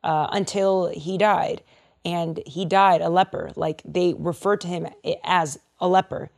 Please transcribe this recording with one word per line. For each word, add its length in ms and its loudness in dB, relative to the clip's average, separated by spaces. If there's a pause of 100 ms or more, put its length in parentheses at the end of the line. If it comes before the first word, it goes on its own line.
uh, 300 0
until 560 0
he 300 -6
died. 440 2 (420)
And 420 -4
he 180 -6
died 380 4
a 80 0
leper. 440 0
Like, 300 -6
they 340 0
referred 440 -2
to 60 -8
him 200 -6 (340)
as 380 0 (180)
a 80 -2
leper. 520 0